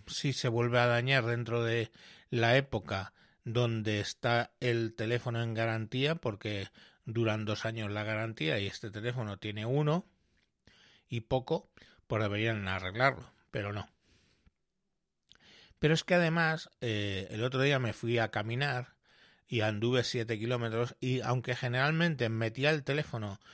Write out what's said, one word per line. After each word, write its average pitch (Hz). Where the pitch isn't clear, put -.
si -
se 127
vuelve 120
a 120
dañar 123
dentro 117
de 113
la 117
época 101
donde 113
está 120
el 117
teléfono 117
en 117
garantía, 113
porque 104
duran 110
dos 104
años 113
la 104
garantía 110
y 98
este 104
teléfono 110
tiene 107
uno 151
y 120
poco, 131
pues 107
deberían 104
arreglarlo, 104
pero 101
no. 104
Pero 151
es 160
que 185
además, 165
eh, 101
el 110
otro 131
día 139
me 117
fui 117
a 110
caminar 123
y 113
anduve 117
siete 117
kilómetros 117
y 131
aunque 123
generalmente 135
metía 113
el 151
teléfono 117